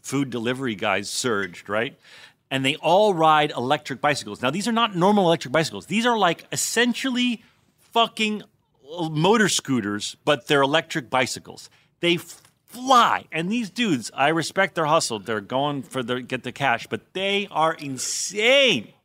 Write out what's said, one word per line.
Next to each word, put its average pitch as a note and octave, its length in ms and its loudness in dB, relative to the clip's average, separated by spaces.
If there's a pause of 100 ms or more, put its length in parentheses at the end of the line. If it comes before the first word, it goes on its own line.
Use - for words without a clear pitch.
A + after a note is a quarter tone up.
food C3+ 280 -4
delivery A#2+ 440 -4
guys G2+ 360 -2
surged, G2 580 -4
right? A2 280 -2 (540)
And C3+ 140 -2
they C#3 120 2
all G3 380 4
ride D#3 380 4
electric C3+ 480 -4
bicycles. G#2+ 420 -2
Now, B2+ 80 2
these F#3+ 160 -4
are A#3 60 -2
not A3 240 0
normal F#3+ 300 4
electric D#3 260 2
bicycles. A2+ 340 -2
These A3+ 200 -2
are, A#3+ 100 2
like, F3 340 0
essentially B3 920 -2 (500)
fucking A3 500 0 (680)
motor F3+ 400 4
scooters, G#2 760 -2
but D3 220 0
they're C#3+ 160 4
electric D3+ 480 -2
bicycles. - 580 -4 (320)
They F3 140 2
f-, - 260 -8 (260)
fly. A#3+ 680 2
And E3+ 200 -4
these A#3 160 -4
dudes, E3+ 460 -2
I C#3 140 2
respect E3 480 -2
their D#3+ 100 0
hustle. D3 320 0
They're G#2+ 240 -4
going C3+ 400 -4
for C3 220 -8
the, B2+ 180 -4
get A#2+ 220 -8
the B2 80 -8
cash, B2 340 -2
but - 260 -10
they G3 380 -4
are D#3 240 0
insane. F3 1160 0 (120)